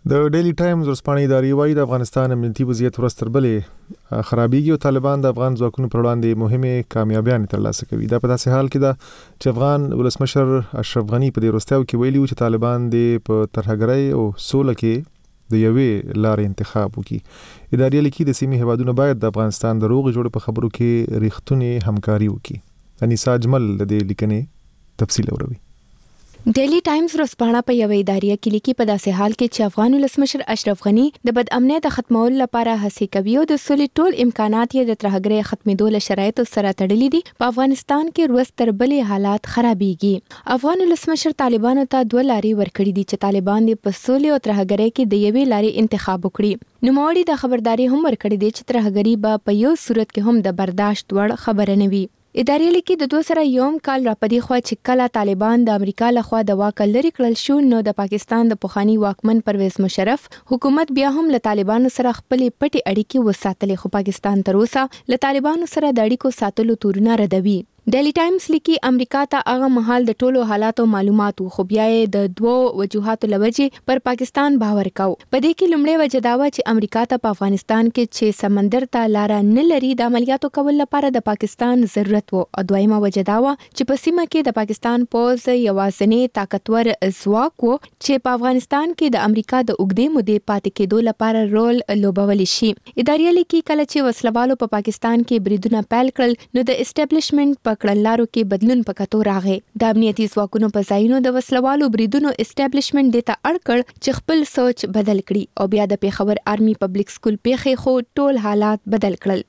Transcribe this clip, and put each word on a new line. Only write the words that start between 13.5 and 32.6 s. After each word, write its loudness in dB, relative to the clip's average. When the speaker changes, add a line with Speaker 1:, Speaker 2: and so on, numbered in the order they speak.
Speaker 1:
ترهګرۍ 0
او 0
سوله 0
کې 0
د 0
یوې 2
لارې 0
انتخاب -4
وکړي. -8
ادارې 2
لیکي -4
د -2
سیمې -2
هیوادونه 0
باید 0
د 0
افغانستان -2
د 0
روغې 2
جوړې -2
په -
خبرو -2
کې 0
ریښتونې -2
همکاري 0
وکړي. -12
انیسا 0
اجمل 0
د -2
دې -2
لیکنې -2
تفصیل -2
اوروي. -8
Speaker 2:
ډیلی 2
ټایمز 0
ورځپاڼه 0
په 2
یوه 2
اداریه 0
کې -2
لیکي، -2
په 2
داسې -2
حال 0
کې -2
چې -4
افغان 2
ولسمشر 0
اشرف -4
غني 4
د -2
بدامنۍ 0
د -2
ختمولو 0
لپاره 0